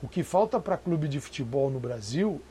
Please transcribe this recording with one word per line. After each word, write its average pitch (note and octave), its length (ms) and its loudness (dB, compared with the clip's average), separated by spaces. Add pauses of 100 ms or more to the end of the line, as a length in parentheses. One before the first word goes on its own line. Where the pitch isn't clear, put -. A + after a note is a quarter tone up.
o B2+ 40 -6
que F3+ 140 -2
falta F3 380 2
pra F3+ 160 0
clube D#3+ 320 0
de C#3+ 140 -2
futebol C3+ 480 0
no C3 100 -2
Brasil B2 720 -2